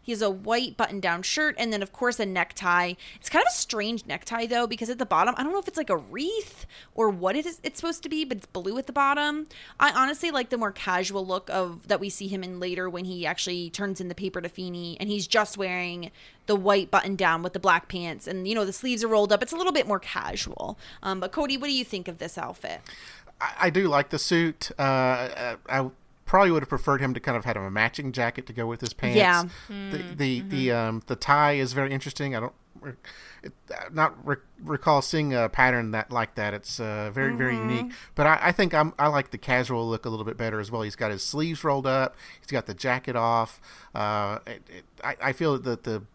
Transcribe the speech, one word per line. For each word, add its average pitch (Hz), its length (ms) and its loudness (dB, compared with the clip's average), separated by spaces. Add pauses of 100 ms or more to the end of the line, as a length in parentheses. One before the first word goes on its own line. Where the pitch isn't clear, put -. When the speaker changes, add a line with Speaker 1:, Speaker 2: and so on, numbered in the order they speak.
Speaker 1:
He 240 100 -6
has 214 100 -2
a 208 80 2
white 214 480 -2
button-down 185 460 0
shirt 302 340 0
and 233 140 -2
then, 202 100 -2
of 196 120 -6
course, 240 260 0
a 214 60 0
necktie. 175 680 0 (220)
It's - 140 -10
kind 349 140 4
of 679 60 6
a - 60 2
strange 220 500 -2
necktie, 233 420 -4
though, 240 200 2
because 233 220 -4
at 247 100 -4
the 247 60 0
bottom, 190 320 4
I 262 60 -2
don't 320 100 -2
know 392 60 0
if 370 80 -6
it's 370 100 -6
like 311 140 -2
a 175 60 4
wreath 349 680 -6 (300)
or 214 140 4
what 185 260 0
it 311 100 -2
is, 339 180 -8
it's - 160 -4
supposed 330 240 -2
to 302 60 -8
be, 311 160 -2
but 247 120 -4
it's - 100 -14
blue 190 300 -6
at 262 100 -6
the 262 60 -12
bottom. 294 540 0 (320)
I 285 120 6
honestly 277 400 0
like 254 180 0
the 247 80 -2
more 214 140 0
casual 190 540 -2
look 185 240 -4
of 180 380 -2
that 196 120 2
we 202 100 -4
see 196 180 -4
him 190 160 -4
in 180 160 -10
later 180 300 -4
when 175 160 -6
he 180 200 -6
actually 175 440 -4
turns 196 320 -4
in 180 80 -6
the 170 60 -8
paper 185 260 -6
to 170 80 -8
Feeney, 175 500 -10
and 208 80 -4
he's 208 200 -2
just 208 300 2
wearing 180 540 -4 (340)
the 208 100 4
white 196 340 4
button 196 260 4
down 170 280 2
with 180 100 -4
the 190 60 -4
black 175 280 4
pants, 175 400 -8
and, 185 200 -6
you 220 80 -2
know, 214 100 2
the 190 80 -4
sleeves 247 300 -2
are 233 40 0
rolled 208 240 6
up. 202 120 4
It's 240 100 -4
a - 20 -2
little 359 160 2
bit 277 160 2
more 196 120 0
casual. - 800 -6 (240)
Um, 190 160 -2
but 185 120 -4
Cody, 277 260 0
what 277 100 -4
do 285 60 0
you 254 120 0
think 185 220 -8
of 170 100 -10
this 165 220 -6
outfit? 127 420 -8 (580)
Speaker 2:
I, - 220 -4
I 180 80 6
do 185 180 4
like 143 220 4
the 160 80 -2
suit. 170 600 0
Uh, 147 40 -2
I, 127 720 2 (140)
I 131 200 0 (360)
probably 190 260 8
would 151 120 4
have - 60 -8
preferred 139 320 2
him 131 120 2
to 101 60 -4
kind 120 180 0
of 104 80 -4
had 117 100 0
a 98 140 -4
matching 113 420 0
jacket 123 360 -2
to 113 60 -14
go 117 120 -4
with 117 160 -6
his - 120 -4
pants. - 240 -2
Speaker 1:
Yeah. 175 260 8 (260)
Speaker 2:
The, 208 40 -10
Speaker 3:
Mm, 180 440 -8
Speaker 2:
the, 131 240 0
the, 147 280 -2
Speaker 3:
mm-hmm. 117 200 2
Speaker 2:
um, 113 160 -4
the 120 100 -2
tie 147 380 6
is 131 200 0
very 139 180 0
interesting. 135 440 -4
I 110 40 -2
don't 120 140 -6 (280)
re-, 139 120 -12 (500)
it, - 100 -16 (180)
uh, - 120 -8 (100)
not 156 220 2 (120)
re-, 143 100 0 (260)
recall 147 400 4
seeing 147 320 0
a 117 140 2
pattern 123 420 4
that, 110 200 -2
like 117 220 0
that. 107 220 -2
It's, - 240 -10
uh, 107 340 -4
very, 135 220 0
very 127 200 0
Speaker 1:
Mm-hmm. 113 140 -2
Speaker 2:
unique. 123 220 -2 (240)
But 147 100 4
I, 156 160 6
I 175 100 4
think 180 220 2
I'm, 156 240 4
I 143 100 4
like 143 220 2
the 123 80 -10
casual 123 500 0
look 113 180 -4
a 120 40 -2
little 107 160 -4
bit 110 100 -6
better 110 240 -4
as 104 120 -8
well. 113 100 -4
He's 107 140 -6
got 107 160 -2
his 98 120 -4
sleeves 156 400 -2
rolled 139 220 2
up. 131 300 2 (240)
He's - 120 -20
got 123 140 -2
the 104 80 -8
jacket 127 420 -2
off. 117 460 2 (320)
Uh, 104 540 -2
it, 113 220 -12
it, 87 140 -18 (200)
I, 135 180 -4
I 135 120 -2
feel 147 260 0
that 123 240 -4
the 107 180 -4 (140)